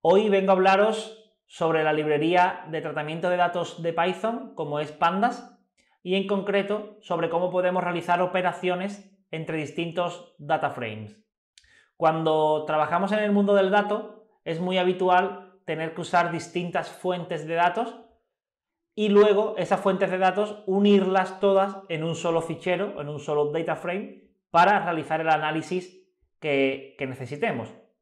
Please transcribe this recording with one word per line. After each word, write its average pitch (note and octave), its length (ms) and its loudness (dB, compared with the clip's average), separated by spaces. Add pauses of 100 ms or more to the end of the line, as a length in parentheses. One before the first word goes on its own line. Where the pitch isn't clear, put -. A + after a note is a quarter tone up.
Hoy G3 260 6
vengo G3 220 4
a - 20 8
hablaros G3 800 2 (120)
sobre D#3+ 360 0
la D#3 120 2
librería D#3 760 0
de D#3 120 -6
tratamiento D#3+ 480 -6
de F3+ 80 0
datos F3 440 -2
de E3 120 -4
Python, F#3 600 -4
como D3 240 -6
es D3+ 140 -6
Pandas, G3 680 -2 (440)
y F#3 140 -2
en G3 100 -2
concreto G3+ 760 -4
sobre E3 300 -4
cómo F3+ 200 -2
podemos F3+ 320 0
realizar F3 380 -2
operaciones F3+ 920 -4 (200)
entre D#3+ 260 -8
distintos E3 800 -6
data D3+ 320 -2
frames. A2 500 -10 (800)
Cuando D#3 680 2
trabajamos E3 460 0
en G#3+ 80 2
el G#3 120 0
mundo G3+ 220 4
del F#3+ 160 4
dato, G#3 560 -2 (180)
es E3 160 -6
muy F3+ 160 -2
habitual F#3 800 2 (100)
tener D#3+ 300 -6
que F3 80 -10
usar E3+ 280 2
distintas E3+ 600 -6
fuentes E3+ 560 -6
de E3 80 -6
datos F#3+ 480 0 (920)
y G#3+ 120 0
luego G3+ 500 6
esas F#3 220 0
fuentes F#3+ 280 2
de F#3 100 -2
datos F#3+ 480 0
unirlas F#3+ 720 4
todas G3 380 2 (100)
en D#3+ 160 -4
un E3 100 -2
solo E3 260 0
fichero, F3+ 600 -4
en D3 80 -8
un D3 100 -10
solo D3 320 0
data D#3+ 240 -2
frame, F#3 560 -8 (220)
para F3+ 320 4
realizar D#3+ 360 -2
el D#3+ 100 0
análisis D#3 720 -2 (380)
que, C3+ 580 0
que C3+ 120 -6
necesitemos. C3+ 680 -6 (280)